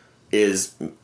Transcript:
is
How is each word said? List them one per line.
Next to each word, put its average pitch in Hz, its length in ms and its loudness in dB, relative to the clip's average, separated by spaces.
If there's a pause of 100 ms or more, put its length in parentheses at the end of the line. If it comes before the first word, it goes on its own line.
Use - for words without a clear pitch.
(320)
is 98 400 0 (320)